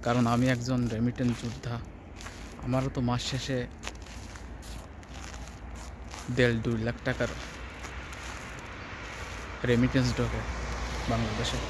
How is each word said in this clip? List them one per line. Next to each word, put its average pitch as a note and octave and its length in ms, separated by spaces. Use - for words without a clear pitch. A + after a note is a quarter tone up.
কারণ A#2+ 180
আমি B2 120
একজন B2 240
রেমিটেন্স A#2+ 380
যোদ্ধা। A#2+ 320
আমারও C3 300
তো C#3+ 40
মাস A#2+ 200
শেষে C3 280
দেড় A#2+ 200
দুই A#2 120
লাখ A#2 100
টাকার B2 240
রেমিটেন্স B2 480
ঢোকে A#2 240
বাংলাদেশে। A2+ 480